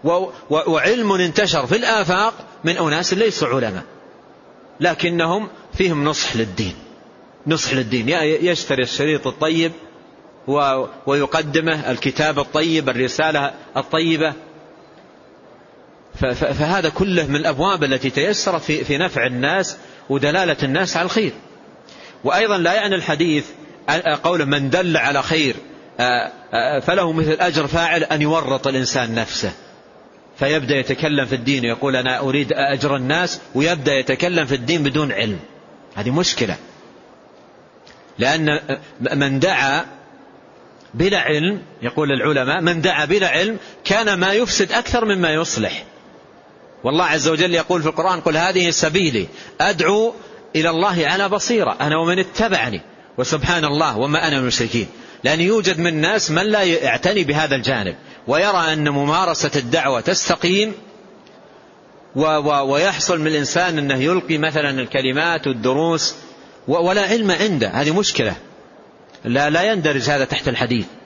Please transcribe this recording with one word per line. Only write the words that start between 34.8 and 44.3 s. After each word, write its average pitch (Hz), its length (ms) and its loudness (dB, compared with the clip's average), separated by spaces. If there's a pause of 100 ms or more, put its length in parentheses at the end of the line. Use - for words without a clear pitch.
بدون 139 300 0
علم. 101 260 -2 (560)
هذه 104 160 -4
مشكلة، 127 460 0 (1600)
لأن 151 420 2 (400)
من 139 380 0
دعا 139 460 2 (1120)
بلا 180 240 2
علم، 156 440 0 (200)
يقول 139 300 0
العلماء، 139 480 0
من 165 200 0
دعا 151 240 0
بلا 185 240 2
علم 190 300 0 (260)
كان 208 300 2
ما 185 180 2